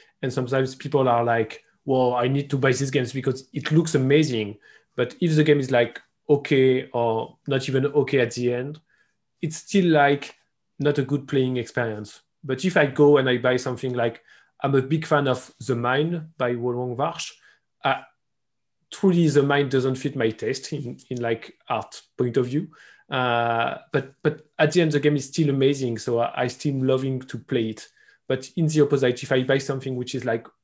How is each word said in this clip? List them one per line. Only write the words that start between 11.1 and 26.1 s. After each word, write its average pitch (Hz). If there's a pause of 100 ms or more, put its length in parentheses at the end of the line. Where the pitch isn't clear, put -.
playing 127
experience. 110 (240)
But 131
if 185
I 156
go 143
and 131
I 127
buy 127
something 127
like, 120 (380)
I'm 139
a 135
big 156
fan 139
of - (100)
The 123
Mind 151
by 123
Wolfgang 123
Warsch, - (540)
uh, 135 (880)
truly 175
The 143
Mind 143
doesn't 131
fit 139
my 113
taste 113
in, 127 (120)
in, 123
like, 117 (140)
art - (140)
point 123
of 127
view. 147 (420)
Uh, 117 (140)
but, 135 (100)
but - (100)
at 156
the 175
end, 160
the 147
game 147
is 135
still 151
amazing. 135
So 120